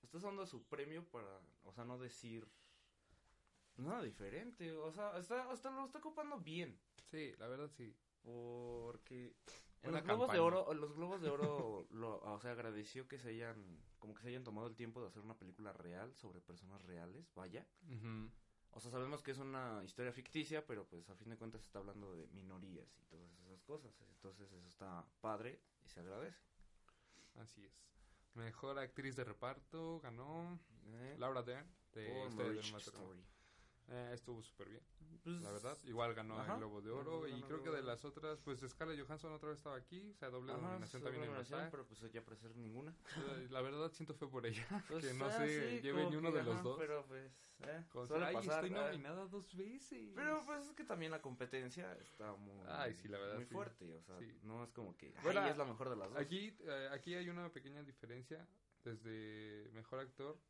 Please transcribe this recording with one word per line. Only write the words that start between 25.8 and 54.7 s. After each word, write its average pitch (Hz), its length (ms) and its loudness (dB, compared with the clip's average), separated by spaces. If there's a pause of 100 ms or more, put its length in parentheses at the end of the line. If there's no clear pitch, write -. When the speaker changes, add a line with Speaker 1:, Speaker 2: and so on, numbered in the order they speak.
Speaker 1:
y - 20 -16
se - 140 -12
agradece. 113 400 -4 (960)
Speaker 2:
Así 110 280 -14
es. 98 100 -18 (600)
Mejor 117 460 -2
actriz 131 360 0
de 127 80 2
reparto 143 800 -2
ganó 151 580 -4 (280)
Speaker 1:
Eh, 120 300 -6
Speaker 2:
Laura 127 240 4
Dern, 123 240 -2 (280)
de 110 160 -2
Speaker 1:
por 131 180 0
Speaker 2:
Historia - 0 -
de - 20 -2
un 117 60 -2
Speaker 1:
Marriage 107 380 2
Speaker 2:
matrimonio. 101 340 -6 (160)
Speaker 1:
Story. - 20 -16 (600)
Speaker 2:
Eh, 123 280 -2
estuvo 120 260 -4
súper 101 280 -10
bien, 107 140 -12 (400)
Speaker 1:
Pues, 170 200 0
Speaker 2:
la 101 80 0
verdad. 117 320 0
Igual 117 320 4
ganó 110 240 -2
Speaker 1:
ajá, 107 140 2
Speaker 2:
el - 60 2
Globo 104 220 -2
de 104 80 -4
Speaker 1:
ganó, 127 120 2
Speaker 2:
Oro. 160 200 0
Speaker 1:
ganó 156 60 0
Speaker 2:
Y 127 120 -2
Speaker 1:
el 135 60 -6
Speaker 2:
creo 143 140 -2
que 135 60 -6
Speaker 1:
Globo 160 120 4
Speaker 2:
de 135 60 2
Speaker 1:
de - 0 -
Oro. 123 120 2
Speaker 2:
las - 100 -8
otras, 151 360 -2
pues 135 260 0
Scarlett 160 380 0
Johansson 156 260 -4
otra 151 180 -2
vez 147 100 -2
estaba 147 180 -4
aquí, 180 320 -8
o 202 60 -12
sea, 135 160 -4
doble 127 220 0
Speaker 1:
Ajá, 139 80 2
Speaker 2:
nominación 165 400 0
Speaker 1:
sí, - 40 -4
Speaker 2:
también 127 200 2
Speaker 1:
doble - 0 -
Speaker 2:
en 139 120 0
los 123 140 -2
Speaker 1:
nominación, 143 100 2
Speaker 2:
sag. 160 100 0
Speaker 1:
pero 139 160 -4
pues 110 240 -8
ya 113 100 -2
aparecer 113 360 -10
ninguna. 120 380 -4 (200)
Speaker 2:
Eh, 135 360 0
la 131 100 4
verdad 147 320 2
siento 156 220 -4
feo 139 160 -2
por 123 160 0
ella, 113 200 2
<laughs> 196 220 0
Speaker 1:
Pues, 156 160 2
Speaker 2:
que 127 80 4
no 135 120 4
Speaker 1:
ah, 139 60 6
Speaker 2:
se 151 460 6
Speaker 1:
sí, 117 60 0
Speaker 2:
lleve 139 160 6
Speaker 1:
como 180 100 8
Speaker 2:
ni 156 80 4
uno 160 140 6
Speaker 1:
que, 151 80 8
Speaker 2:
de 123 40 4
los 117 120 6
Speaker 1:
ajá, - 80 2
Speaker 2:
dos. 127 160 4
Speaker 1:
pero 147 260 2
pues, 131 260 -8 (280)
eh, 156 300 -2
Speaker 2:
Como 123 180 -2
Speaker 1:
suele 160 180 8
Speaker 2:
"Ay, - 80 6
Speaker 1:
pasar, 156 220 6 (100)
Speaker 2:
estoy 185 60 4
Speaker 1:
¿verdad? 185 200 6
Speaker 2:
nominada 165 360 -2
dos 185 280 -4
veces". 220 600 -4
Speaker 1:
Pero 302 320 4
pues 285 180 0
es 294 80 -8
que 302 100 -4
también 170 280 2
la 160 100 2
competencia 127 800 0
está 107 320 -6
muy, 196 340 -8
Speaker 2:
Ay, 143 280 2
sí, - 120 -8
la 101 120 0
verdad, 101 160 2
Speaker 1:
muy 120 100 0
Speaker 2:
sí. - 80 -6
Speaker 1:
fuerte, 131 400 -2
o 82 80 -10
sea, 90 160 -10
Speaker 2:
Sí. 113 240 -8
Speaker 1:
no 110 220 -2
es 117 80 -6